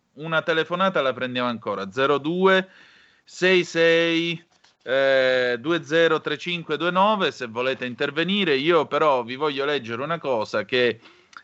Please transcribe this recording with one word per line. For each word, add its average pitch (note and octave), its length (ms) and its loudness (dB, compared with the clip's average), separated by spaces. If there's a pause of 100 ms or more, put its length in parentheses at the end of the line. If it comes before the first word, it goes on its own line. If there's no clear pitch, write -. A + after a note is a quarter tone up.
(140)
una D#3+ 280 -4
telefonata F3 600 0
la C3 120 0
prendiamo B2 340 -4
ancora, G2+ 440 -6
zero C#3 260 2
due F#3 500 2 (560)
sei F3+ 400 2
sei, E3 800 2 (380)
eh, C3 800 2
due D#3+ 240 -2
zero D#3+ 380 2
tre D3+ 180 -6
cinque E3+ 360 -6
due D#3+ 140 -2
nove, F#3+ 400 2
se B2+ 160 -8
volete B2 400 -4
intervenire. D3+ 680 -2
Io D3+ 320 2
però C#3 360 2
vi A#2+ 120 -10
voglio C#3 280 -4
leggere B2 380 -4
una D#3+ 160 -6
cosa A2 480 -4
che B2 340 0 (440)